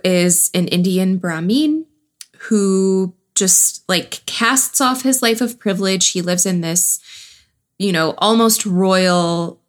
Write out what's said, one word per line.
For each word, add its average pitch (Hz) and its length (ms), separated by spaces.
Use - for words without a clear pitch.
is 180 500
an 180 140
Indian 185 500
Brahmin 220 720
who 190 800
just, - 540
like, 175 380
casts - 560
off 254 200
his 262 200
life 226 200
of 240 160
privilege. 190 520
He 180 120
lives 180 240
in 185 160
this, 170 380
you 196 120
know, 160 260
almost 226 500
royal, 180 1000